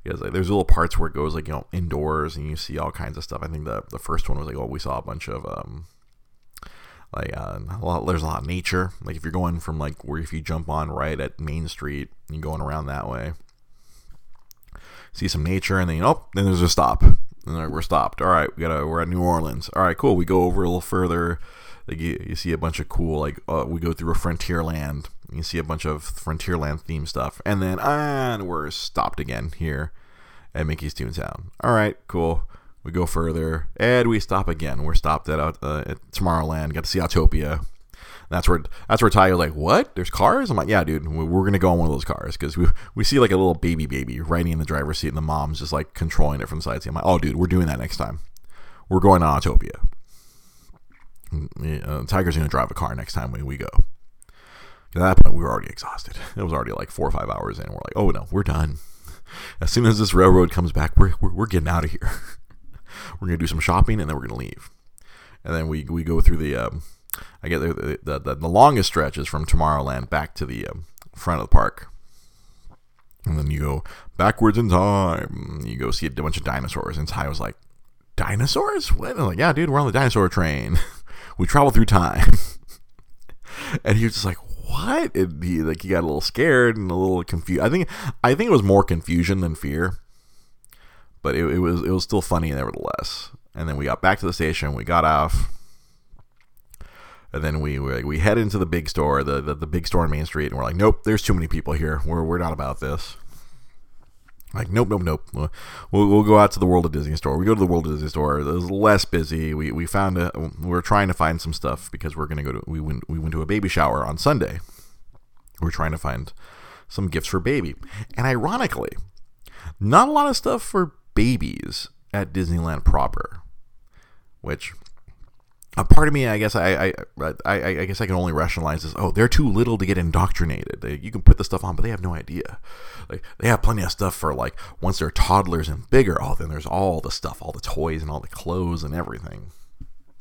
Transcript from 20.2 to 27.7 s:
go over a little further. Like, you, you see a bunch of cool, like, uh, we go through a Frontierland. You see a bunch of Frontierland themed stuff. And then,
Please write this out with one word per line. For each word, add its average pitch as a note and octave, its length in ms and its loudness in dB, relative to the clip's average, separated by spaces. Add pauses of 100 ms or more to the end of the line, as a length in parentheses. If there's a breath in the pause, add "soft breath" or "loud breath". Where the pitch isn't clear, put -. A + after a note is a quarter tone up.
go F2+ 200 4
over F2+ 180 2
a F2+ 40 0
little E2+ 140 -2
further. E2+ 580 -2 (480 loud breath)
Like, D#2+ 120 -8
you, D#2+ 260 -6
you D#2+ 100 -8
see E2+ 160 -6
a D#2+ 60 -2
bunch D#2+ 220 -4
of D#2 100 -8
cool, D#2+ 300 0
like, D2 280 -4
uh, D#2 200 -2
we E2 120 -6
go E2 140 -2
through E2 180 -4
a D#2+ 40 2
Frontierland. D#2+ 880 -4 (280)
You E2 100 -8
see - 160 -8
a D#2 40 -4
bunch D#2+ 220 -8
of D2+ 180 -6
Frontierland D#2 800 -6
themed D#2 240 -8
stuff. - 380 -8
And G2 160 -2
then, F#2 180 -4